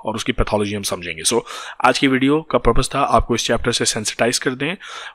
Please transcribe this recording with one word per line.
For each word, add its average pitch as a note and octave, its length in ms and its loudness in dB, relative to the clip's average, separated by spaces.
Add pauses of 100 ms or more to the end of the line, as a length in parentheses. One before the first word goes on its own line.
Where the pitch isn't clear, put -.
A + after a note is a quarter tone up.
और G#2+ 100 -6
उसकी A2+ 180 -2
पैथोलॉजी G#2 420 0
हम G#2 80 -6
समझेंगे। F2+ 400 -8
So A#2 200 2 (420)
आज B2+ 140 6
की C#3+ 100 4
वीडियो C3+ 340 2
का - 160 0
पर्पस B2 360 4
था C3+ 60 0
आपको B2 340 2
इस - 120 -2
चैप्टर A#2+ 260 0
से A#2+ 120 -2
सेंसिटाइज A#2 540 -2
कर D3+ 120 -2
दें C#3 260 -6 (380)